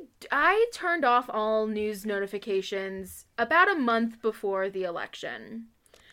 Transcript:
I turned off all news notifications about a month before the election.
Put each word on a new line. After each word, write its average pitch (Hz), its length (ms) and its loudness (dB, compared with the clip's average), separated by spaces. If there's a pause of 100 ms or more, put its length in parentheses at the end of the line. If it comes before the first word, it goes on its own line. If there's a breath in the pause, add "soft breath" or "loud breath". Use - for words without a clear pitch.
(300)
I 359 440 4
turned 339 320 0
off 247 240 4
all 220 380 0
news 214 380 -4
notifications 196 1200 -4 (100)
about 320 340 6
a 392 40 2
month 233 460 0
before 196 480 -2
the 196 140 -4
election. 175 840 -8 (460 soft breath)